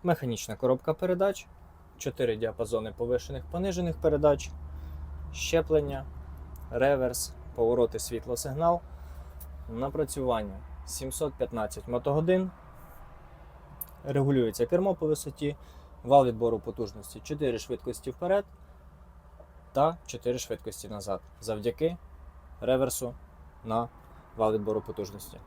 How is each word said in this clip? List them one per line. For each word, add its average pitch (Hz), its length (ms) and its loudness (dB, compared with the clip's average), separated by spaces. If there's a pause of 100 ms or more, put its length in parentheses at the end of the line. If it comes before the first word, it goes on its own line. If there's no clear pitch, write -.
Механічна 123 500 0
коробка 131 380 2
передач, 185 540 2 (500)
чотири 123 380 0
діапазони 110 640 -2
повишених, 123 480 -2
понижених 175 520 -2
передач, 147 540 4 (840)
щеплення, 151 720 2 (680)
реверс, 127 640 2 (220)
повороти, 117 440 4
світло, 120 380 -4
сигнал. 170 440 2 (880)
Напрацювання 123 880 -2 (260)
сімсот 135 480 -4
п'ятнадцять 110 540 -4
мотогодин. 160 640 2 (1500)
Регулюється 131 600 4
кермо 185 300 4
по 160 120 -2
висоті, 147 480 -2 (480)
вал 135 220 10
відбору 113 340 2
потужності, 107 600 -8
чотири 139 400 -2
швидкості 123 520 -6
вперед 190 340 0 (1300)
та 156 320 4
чотири 123 340 -4
швидкості - 480 -8
назад, 98 340 -6 (200)
завдяки 117 560 0 (640)
реверсу 127 520 2 (500)
на 113 260 0 (480)
вал 110 160 4
відбору 107 280 0
потужності. 98 640 -10